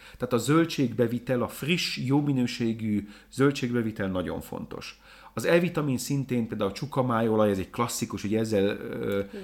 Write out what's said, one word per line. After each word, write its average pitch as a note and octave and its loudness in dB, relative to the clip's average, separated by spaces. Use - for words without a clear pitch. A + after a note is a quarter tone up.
Tehát B2 -4
a A#2+ 4
zöldségbevitel, B2 2
a G#2 -2
friss, - -2
jó C#3 2
minőségű A2+ 0
zöldségbevitel A#2+ 0
nagyon E2+ -2
fontos. - -12
Az A2+ -4
E-vitamin E3+ 2
szintén, B2+ -2
például G#2+ -2
a - -6
csukamájolaj, A2+ 2
ez G2 2
egy F#2 -4
klasszikus, A#2+ -4
ugye G#2 0
ezzel, A2 2
ö, G#2+ -2